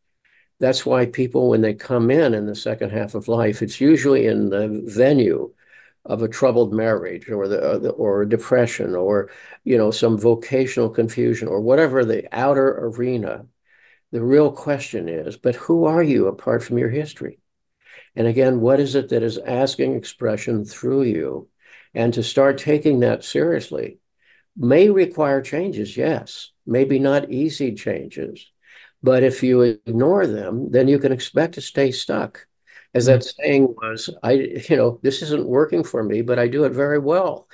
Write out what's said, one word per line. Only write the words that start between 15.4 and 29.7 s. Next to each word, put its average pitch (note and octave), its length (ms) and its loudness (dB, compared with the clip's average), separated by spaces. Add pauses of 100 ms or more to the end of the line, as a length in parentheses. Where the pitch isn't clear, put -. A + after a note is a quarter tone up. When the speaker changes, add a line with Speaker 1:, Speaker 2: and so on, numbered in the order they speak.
Speaker 1:
who E3 300 0
are D#3+ 180 4
you A#2 240 2
apart A#2 360 -2
from A#2+ 140 -4
your B2 120 0
history? D3 500 -8 (760)
And A2+ 120 0
again, B2 340 2
what C3 180 4
is C3+ 160 0
it C3+ 140 -2
that A#2+ 140 0
is A2+ 140 -4
asking C3 580 -2
expression A2 680 -4
through C3 380 -2
you? D#2+ 460 -4 (440)
And A#2 200 0
to A#2 100 -2
start C3+ 340 2
taking D3 440 0
that A2+ 220 0
seriously - 760 -4 (580)
may D#3 320 6
require D#3 520 0
changes, C3 540 -6
yes, - 560 -4 (140)
maybe C3+ 340 2
not C#3 320 0
easy C#3 420 -4
changes. - 760 -10 (500)
But B2+ 220 4
if B2+ 180 2
you B2+ 200 4
ignore B2 680 2